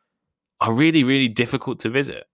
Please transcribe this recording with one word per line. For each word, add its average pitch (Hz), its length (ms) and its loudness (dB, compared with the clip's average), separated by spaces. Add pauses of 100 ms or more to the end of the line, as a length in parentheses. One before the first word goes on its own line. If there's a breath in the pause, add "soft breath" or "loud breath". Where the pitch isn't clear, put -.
(600)
are 117 120 0
really, 151 320 4
really 131 240 2
difficult 120 520 -4
to 113 100 -4
visit. 123 440 -4